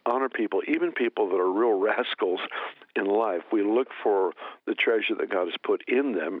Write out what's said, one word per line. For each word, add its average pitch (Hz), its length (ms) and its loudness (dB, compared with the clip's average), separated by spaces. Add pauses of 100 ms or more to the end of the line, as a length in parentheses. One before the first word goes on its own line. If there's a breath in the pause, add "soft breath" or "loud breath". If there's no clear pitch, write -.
honor 127 240 0
people, 98 380 0
even 165 240 0
people 113 360 0
that 92 80 0
are 92 160 2
real 110 220 2
<laughs> 98 60 2
rascals 101 600 0 (560 loud breath)
in 101 100 0
life. 101 360 2 (100)
We 104 120 4
look 110 260 2 (120)
for 95 300 2 (340 loud breath)
the 107 100 -2
treasure 110 440 2
that 98 100 -2
God 90 180 0
has 82 80 -6 (100)
put 101 220 0
in 135 260 2
them, 87 280 -4